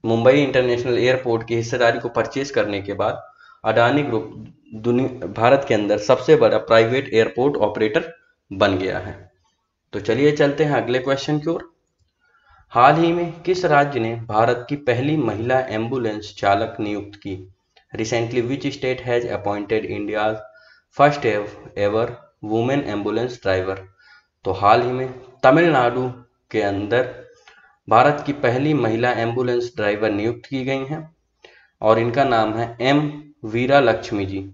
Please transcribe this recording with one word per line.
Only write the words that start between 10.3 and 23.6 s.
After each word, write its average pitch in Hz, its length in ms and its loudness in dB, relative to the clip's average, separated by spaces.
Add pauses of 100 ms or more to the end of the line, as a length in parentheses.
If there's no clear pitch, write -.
चलते 147 320 2
हैं 147 80 0
अगले 120 260 0
question 135 400 -2
की 151 120 -4
ओर। - 220 -6 (1000)
हाल 131 240 6
ही 165 180 2
में 170 300 -4
किस 180 220 -2
राज्य 143 360 2
ने 113 140 -2
भारत 117 540 0
की 143 80 -4
पहली 143 400 -2
महिला 120 440 0
एम्बुलेंस 113 800 -6
चालक 104 420 0
नियुक्त 104 460 -8
की? 95 260 -12 (440)
Recently, 117 540 -2
which 139 260 -6
state 127 320 -4
has 120 220 0
appointed 104 600 -4
India's 107 460 -4 (600)
first 143 300 4
ev-, 104 520 -4
ever 107 300 0 (360)
women 123 420 0 (100)
ambulance 110 500 -4
driver? 95 300 -2 (680)